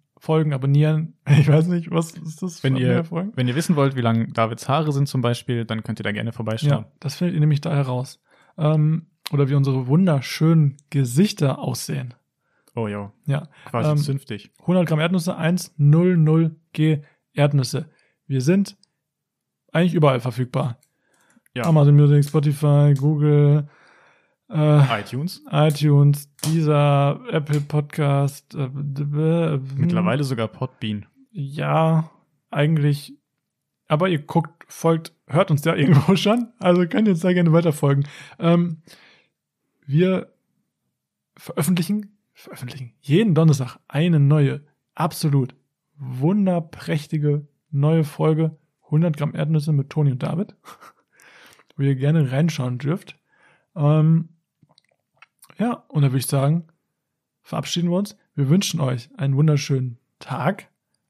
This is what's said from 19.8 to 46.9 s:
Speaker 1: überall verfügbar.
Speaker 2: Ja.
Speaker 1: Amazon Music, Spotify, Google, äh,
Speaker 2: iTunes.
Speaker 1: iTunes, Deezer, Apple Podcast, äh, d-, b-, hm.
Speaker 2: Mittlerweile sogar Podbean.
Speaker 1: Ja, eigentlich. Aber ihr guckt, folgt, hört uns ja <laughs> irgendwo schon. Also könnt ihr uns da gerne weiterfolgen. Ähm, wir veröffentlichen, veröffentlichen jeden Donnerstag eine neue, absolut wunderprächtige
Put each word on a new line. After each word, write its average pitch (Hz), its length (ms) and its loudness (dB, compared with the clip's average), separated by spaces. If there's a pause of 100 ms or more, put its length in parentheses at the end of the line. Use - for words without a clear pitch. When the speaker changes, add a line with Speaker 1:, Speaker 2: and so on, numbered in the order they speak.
Speaker 1:
überall 147 260 2
verfügbar. 123 580 -6 (800)
Speaker 2:
Ja. 220 100 -4
Speaker 1:
Amazon 147 300 6
Music, 147 300 6
Spotify, 147 720 2
Google, 147 720 2 (800)
äh, 147 520 2
Speaker 2:
iTunes. 135 500 -10
Speaker 1:
iTunes, 147 840 2
Deezer, 147 840 0 (120)
Apple 147 300 -2
Podcast, 143 920 -4
äh, 139 180 -6
d-, 139 300 -8
b-, 160 500 0
hm. 135 220 -6
Speaker 2:
Mittlerweile 156 480 0
sogar 117 240 -4
Podbean. - 580 -8 (260)
Speaker 1:
Ja, 156 800 -2 (400)
eigentlich. 147 640 0 (760)
Aber 160 180 0
ihr 170 120 0
guckt, - 480 -4
folgt, 165 460 -2 (140)
hört 170 240 0
uns 147 140 0
ja 165 100 0
<laughs> - 0 -
irgendwo 185 400 4
schon. 233 320 0 (120)
Also 180 280 2
könnt 208 200 0
ihr 202 60 4
uns 165 80 -4
da 185 120 2
gerne 175 180 2
weiterfolgen. 143 560 2 (320)
Ähm, 170 420 0 (1040)
wir 180 460 0 (1040)
veröffentlichen, 180 840 -4 (160)
veröffentlichen - 680 -16
jeden 180 340 2
Donnerstag 139 420 2 (100)
eine 165 320 0
neue, 143 420 2 (340)
absolut 143 600 -2 (420)
wunderprächtige 151 1500 -2 (240)